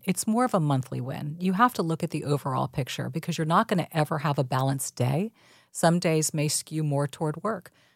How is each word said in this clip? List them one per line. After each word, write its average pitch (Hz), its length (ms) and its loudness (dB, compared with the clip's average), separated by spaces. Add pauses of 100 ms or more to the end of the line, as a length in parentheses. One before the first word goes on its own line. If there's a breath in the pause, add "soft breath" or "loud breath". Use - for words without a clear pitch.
It's - 220 -2
more 233 180 2
of 247 80 0
a 190 80 2
monthly 135 400 0
win. 147 380 -8
You 185 140 0
have 233 200 4
to 190 100 0
look 160 200 0
at 165 80 -2
the 151 120 -4
overall 135 460 0
picture 127 400 -4
because 160 280 -4
you're 165 60 0 (140)
not 220 100 4
gonna 180 240 0
ever 156 280 0
have 147 200 0
a 139 60 2
balanced 135 500 -2
day. 143 360 0 (400 soft breath)
Some 170 280 4
days 160 340 2
may 151 140 0
skew 156 360 -4
more 143 240 0
toward 156 360 -4
work. 214 280 -6 (240)